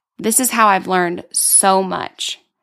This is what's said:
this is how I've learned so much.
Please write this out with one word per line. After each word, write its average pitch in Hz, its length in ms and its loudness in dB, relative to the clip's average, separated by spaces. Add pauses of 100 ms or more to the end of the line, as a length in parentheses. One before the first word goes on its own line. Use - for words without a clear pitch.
(180)
this 226 240 0
is 247 100 -2
how 226 160 4
I've 190 200 2
learned 180 440 -2
so - 500 2
much. - 580 -8 (240)